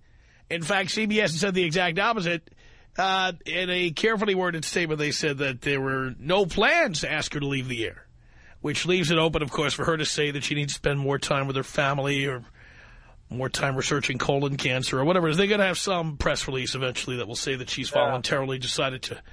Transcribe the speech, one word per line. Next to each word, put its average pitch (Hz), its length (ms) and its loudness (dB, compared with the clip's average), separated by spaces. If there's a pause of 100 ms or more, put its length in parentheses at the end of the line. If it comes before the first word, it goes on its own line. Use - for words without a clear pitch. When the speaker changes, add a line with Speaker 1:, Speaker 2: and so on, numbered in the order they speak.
(500)
Speaker 1:
In 165 140 -4
fact, 190 280 0
C 220 140 0
B 214 160 2
S 165 140 4
said 190 180 0
the 185 100 2
exact 175 360 2
opposite. 190 500 0 (480)
Uh, 190 340 2 (140)
in 180 240 -2
a 180 220 0
carefully 208 440 2
worded 175 300 0
statement, 160 340 0
they 147 120 0
said 143 260 0
that 135 240 -2
there 143 180 2
were 131 400 -2
no 180 260 4
plans 233 560 2
to 139 100 -4
ask 151 220 -4
her 151 60 -4
to 143 60 -2
leave 135 220 -2
the 117 180 -4
air, - 200 -10 (560)
which 147 260 -2
leaves 180 240 2
it 170 80 4
open, 160 240 4
of 127 80 -6
course, 147 220 0
for 139 120 -2
her 165 100 2
to 151 100 -2
say 147 260 0
that 143 120 -4
she 147 120 -2
needs 147 180 -2
to - 40 -8
spend 143 220 0
more 139 200 0
time 139 280 0
with 131 80 -2
her 135 80 -2
family 139 600 0
or 127 180 -4 (840)
more 127 180 -4
time 135 280 -2
researching 135 420 0
colon 139 400 2
cancer 127 420 0
or 135 60 2
whatever 175 220 4
it 156 40 2
is. 151 60 0
They're 202 100 4
gonna 202 200 4
have 175 100 0
some 165 400 -2
press - 300 0
release 131 260 -4
eventually 127 440 -4
that 107 100 -4
will 117 80 -8
say 135 200 -4
that 123 140 -8
she's 127 220 -4
Speaker 2:
Yeah. 143 160 4
Speaker 1:
voluntarily 131 500 -2
decided 131 460 -4
to - 180 -8 (100)